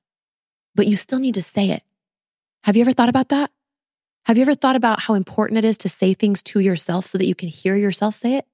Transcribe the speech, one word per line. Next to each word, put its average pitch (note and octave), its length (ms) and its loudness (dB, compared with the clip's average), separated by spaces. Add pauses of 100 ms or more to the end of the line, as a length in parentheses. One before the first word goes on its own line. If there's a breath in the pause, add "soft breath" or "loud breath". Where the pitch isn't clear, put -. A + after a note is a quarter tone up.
(760)
but G3+ 120 2
you G#3 80 2
still B3+ 240 -4
need C4 160 -2
to F#3+ 60 -6
say G3 280 -2
it. E3 140 -6 (800)
Have G3+ 120 2
you A3+ 60 4
ever A#3+ 120 2
thought A#3+ 160 2
about C4 200 0
that? C#4+ 220 -2 (760)
Have A3+ 120 4
you A#3+ 40 4
ever C4+ 140 4
thought C4+ 220 2
about A3+ 240 0
how - 140 -2
important G#3 420 -2
it A3 80 0
is A3 140 2
to - 100 -6
say F#3+ 240 0
things G3+ 300 0
to - 160 -4
yourself F#3 460 -2
so - 120 -8
that F#3+ 80 -2
you F3+ 100 0
can F3 140 -10
hear F#3+ 260 -4
yourself G#3 400 -2
say A#3+ 200 -4
it? C4+ 180 -4